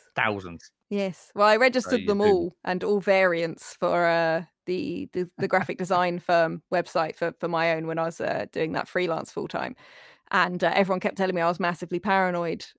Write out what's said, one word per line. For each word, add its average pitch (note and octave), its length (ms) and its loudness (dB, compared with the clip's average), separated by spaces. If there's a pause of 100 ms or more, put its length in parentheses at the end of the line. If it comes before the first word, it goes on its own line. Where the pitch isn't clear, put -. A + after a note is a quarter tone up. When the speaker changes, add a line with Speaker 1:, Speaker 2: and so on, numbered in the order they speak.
(160)
Speaker 1:
thousands. G2 560 -4 (180)
Speaker 2:
Yes. G3 460 -6
Well, G#3 120 4
I G#3+ 100 6
registered B3+ 340 2
Speaker 1:
So C4 60 2
you F#3 100 -2
Speaker 2:
them G3+ 120 2
Speaker 1:
do. G3+ 60 2
Speaker 2:
all F3+ 380 4
and F#3 200 -2
all G3+ 160 2
variants F3+ 800 0
for, F3 280 2
uh, E3 360 2 (220)
the, F3+ 480 -4
the, F3+ 240 -4
the F#3+ 100 -4
graphic F#3 300 0
Speaker 1:
<laughs> F#3 60 -4
Speaker 2:
design F3 360 0
firm E3+ 420 2 (120)
website E3 420 -2
for, E3 240 -4
for E3+ 80 -4
my E3 280 0
own D#3+ 120 -4
when D#3+ 120 -4
I E3 40 0
was, E3 180 -6
uh, - 300 -2
doing D#3+ 220 -4
that - 140 -4
freelance E3+ 440 -2
full - 160 -6
time. - 280 -6 (560)
And, F3+ 320 0
uh, E3+ 120 4
everyone F#3 240 2
kept - 180 -2
telling F#3 180 0
me E3+ 60 0
I E3 60 2
was E3+ 120 0
massively F3 400 -4
paranoid F3+ 680 0 (140)